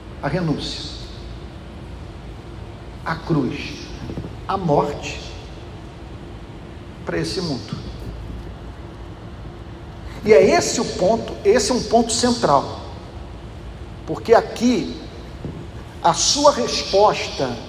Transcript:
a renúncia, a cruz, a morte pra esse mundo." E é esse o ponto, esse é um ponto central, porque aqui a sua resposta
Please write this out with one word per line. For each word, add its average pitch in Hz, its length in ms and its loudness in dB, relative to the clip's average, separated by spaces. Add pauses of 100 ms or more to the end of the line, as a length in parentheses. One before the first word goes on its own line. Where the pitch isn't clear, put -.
(200)
a 147 80 0
renúncia, 156 640 0 (2250)
a 165 80 -2
cruz, 143 720 -2 (600)
a 190 120 0
morte - 640 0 (1900)
pra 170 100 -2
esse 165 240 -2
mundo." 143 380 -4 (2500)
E 214 120 8
é 196 160 10
esse 330 320 4
o - 20 -2
ponto, 214 480 2 (100)
esse 254 280 6
é 254 40 4
um 208 100 2
ponto 233 280 4
central, 165 680 4 (1300)
porque 160 280 4
aqui 208 680 4 (1000)
a 170 100 8
sua 285 400 6
resposta 196 1040 2 (120)